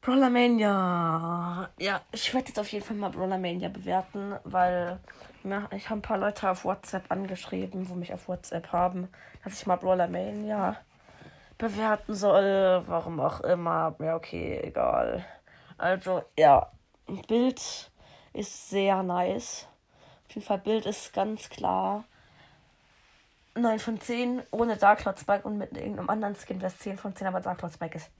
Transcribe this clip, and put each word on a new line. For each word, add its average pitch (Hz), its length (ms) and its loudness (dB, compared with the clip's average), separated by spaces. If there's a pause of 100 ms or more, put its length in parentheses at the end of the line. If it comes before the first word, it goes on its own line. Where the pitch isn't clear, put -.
Brawlermania. 185 1700 2 (120)
Ja, 190 220 -2 (100)
ich - 200 -2
werd 254 160 0
jetzt - 120 -6
auf 208 120 -4
jeden 202 140 -6
Fall 214 120 -6
mal 202 120 -2
Brawlermania 185 600 -2
bewerten, 190 720 -4
weil, 180 560 0 (440)
ja, 202 280 -4
ich 202 180 -10
hab 220 80 -2
ein 202 60 -8
paar 208 160 -2
Leute 202 280 0
auf 185 160 -2
WhatsApp - 480 -6
angeschrieben, 185 800 -6
wo 180 60 -10
mich 175 180 -8
auf - 140 -12
WhatsApp 175 440 -8
haben, 180 380 0 (340)
dass 190 100 -10
ich - 120 -10
mal 180 120 2
Brawlermania 190 1000 0 (840)
bewerten 214 560 0
soll. 196 720 6
Warum 165 340 -4
auch - 200 0
immer. 165 580 0
Ja, 160 180 -2
okay, - 440 -6
egal. 62 680 0 (540)
Also, 185 440 0 (140)
ja, 143 340 8 (560)
Bild 247 640 0 (440)
ist - 360 -8
sehr 196 320 4
nice. 180 640 -2 (640)
Auf - 80 -16
jeden 208 100 -8
Fall, 196 140 0
Bild 214 260 0
ist - 280 -6
ganz 208 360 -2
klar 190 540 0 (1500)
neun 226 240 2
von 226 200 -4
zehn. 247 420 -2 (100)
Ohne 226 260 0
Dark 208 220 8
Cloud 196 200 -4
Spike 202 240 2
und 214 140 -4
mit - 180 -8
irgendeinem - 340 -6
anderen 208 260 -2
Skin 190 260 -8
wär's 185 160 -6
zehn 196 200 -8
von 196 160 -8
zehn, 190 140 -6
aber 185 140 -4
Dark 180 160 -6
Cloud 165 160 -8
Spike 165 240 -8
ist 156 120 -14 (100)